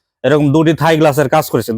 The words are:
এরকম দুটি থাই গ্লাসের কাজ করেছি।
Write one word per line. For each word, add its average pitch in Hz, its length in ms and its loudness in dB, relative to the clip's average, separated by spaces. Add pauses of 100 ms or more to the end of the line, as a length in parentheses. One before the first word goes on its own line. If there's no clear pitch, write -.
(240)
এরকম 147 220 2 (100)
দুটি 160 260 2
থাই 160 180 0
গ্লাসের 147 360 0
কাজ 156 160 0
করেছি। 120 260 -2